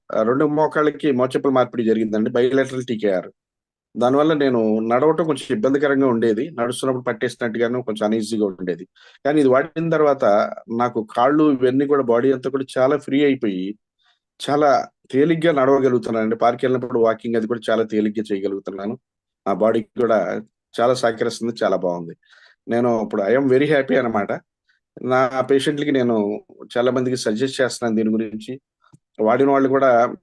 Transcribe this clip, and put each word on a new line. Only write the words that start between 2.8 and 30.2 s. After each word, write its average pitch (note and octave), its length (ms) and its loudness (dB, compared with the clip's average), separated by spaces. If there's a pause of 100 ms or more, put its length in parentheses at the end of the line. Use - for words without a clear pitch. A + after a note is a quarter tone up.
టీకేఆర్. G#2 440 -2 (680)
దానివల్ల C#3 360 2
నేను A#2 480 2
నడవటం D3 440 0
కొంచెం C3 320 -4
ఇబ్బందికరంగా C3+ 500 2
ఉండేది, A#2 440 0
నడుస్తున్నప్పుడు B2 540 -4
పట్టేసినట్టుగాను A#2+ 760 -4
కొంచెం G#2+ 220 -4
అన్‌ఈజీగా G#2+ 420 -2
ఉండేది. F2+ 420 -6 (360)
కానీ D3+ 160 2
ఇది C3+ 80 4
వాడిన D#3+ 420 0
తర్వాత D3 340 2 (440)
నాకు A#2 380 -2 (100)
కాళ్ళు D3 360 4
ఇవన్నీ C3 340 0
కూడా C#3 160 2
బాడీ A#2+ 300 2
అంతా C3 180 -4
కూడా C3+ 140 -2 (140)
చాలా C3 180 2
ఫ్రీ C#3 280 0
అయిపోయి G#2+ 540 -2 (720)
చాలా C#3+ 380 2 (220)
తేలిగ్గా D#3+ 420 2
నడవగలుగుతున్నానండి. B2 840 2
పార్క్ B2 280 2
వెళ్ళినప్పుడు B2 340 -2
వాకింగ్ A2+ 380 0
అది A2 100 0
కూడా A#2 140 -4 (100)
చాలా A2 120 2
తేలిగ్గా G#2+ 500 -2
చేయగలుగుతున్నాను. G2 640 -6 (480)
నా G2 60 0
బాడీకి A2 480 0
కూడా G#2+ 400 0 (400)
చాలా B2 140 2
సహకరిస్తుంది, A#2 600 -2 (100)
చాలా F#2+ 120 2
బాగుంది. F2 400 -6 (520)
నేను A#2 340 0
ఇప్పుడు G#2 200 -2
I G2 100 0
am C#3 120 2
very C3+ 260 2
happy C3+ 280 2
అన్నమాట. A2 340 -2 (680)
నా B2+ 380 0
పేషెంట్లకి C#3+ 520 0
నేను A2+ 520 0 (340)
చాలా B2 120 2
మందికి B2+ 260 -2
సజెస్ట్ B2+ 440 -4
చేస్తున్నాను A#2 360 -2
దీని A2 140 0
గురించి. A2 500 -6 (600)
వాడిన B2+ 300 2
వాళ్ళు C#3 180 2
కూడా C3 540 2